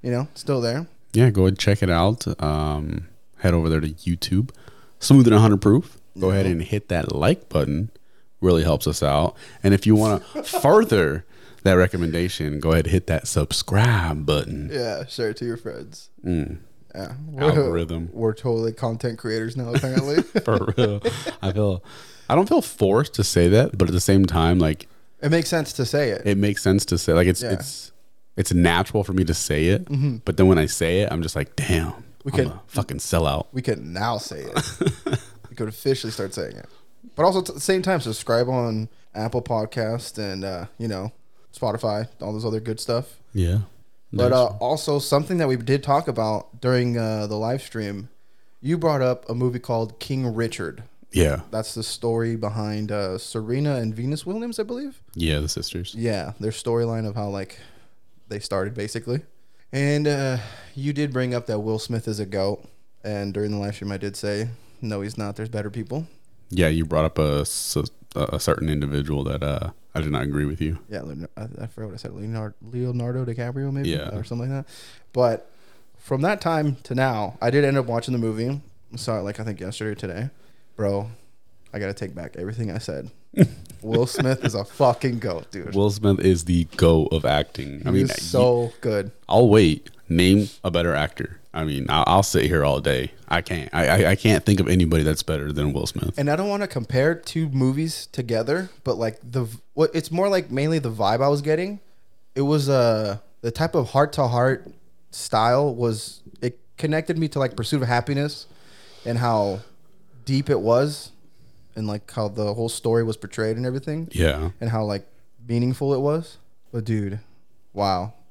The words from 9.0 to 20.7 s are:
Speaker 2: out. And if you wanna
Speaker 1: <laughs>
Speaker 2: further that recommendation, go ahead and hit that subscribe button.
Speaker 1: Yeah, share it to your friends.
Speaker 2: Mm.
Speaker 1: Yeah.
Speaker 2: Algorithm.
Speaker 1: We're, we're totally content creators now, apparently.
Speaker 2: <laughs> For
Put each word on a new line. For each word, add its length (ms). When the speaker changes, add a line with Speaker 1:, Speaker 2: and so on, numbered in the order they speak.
Speaker 2:
out. 340
And 100
if 140
you 80
wanna 240
Speaker 1:
<laughs> 240
Speaker 2:
further 840
that 100
recommendation, 840
go 120
ahead 140
and 60
hit 160
that 200
subscribe 1000
button. 440
Speaker 1:
Yeah, 360
share 220
it 80
to 80
your 120
friends. 540
Speaker 2:
Mm. 360
Speaker 1:
Yeah. 200
Speaker 2:
Algorithm. 720
Speaker 1:
We're, 140
we're 80
totally 380
content 440
creators 400
now, 160
apparently. 480
Speaker 2:
<laughs> 220
For 340